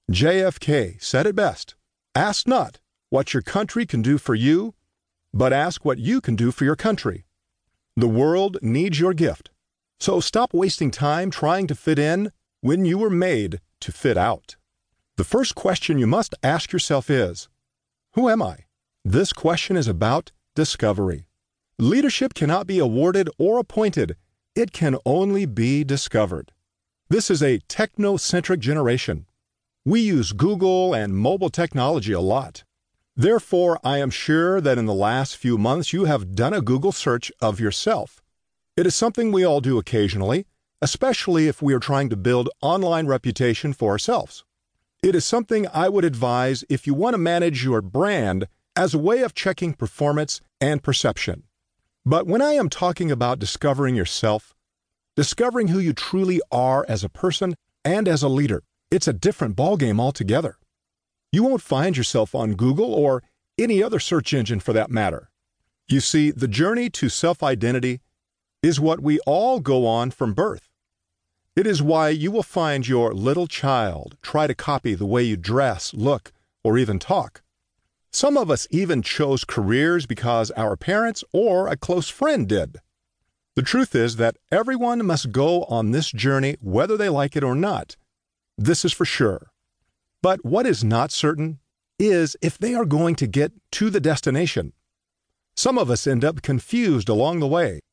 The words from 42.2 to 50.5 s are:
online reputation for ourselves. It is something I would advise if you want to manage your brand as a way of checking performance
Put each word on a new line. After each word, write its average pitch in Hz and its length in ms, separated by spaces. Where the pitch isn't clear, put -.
online 165 460
reputation 131 640
for 107 200
ourselves. - 520
It 185 120
is 170 100
something 226 440
I 180 200
would 196 160
advise 127 640
if - 180
you 143 60
want 214 220
to 214 40
manage 170 460
your 123 160
brand 104 640
as 185 160
a 160 60
way 220 240
of 240 120
checking 175 380
performance 147 720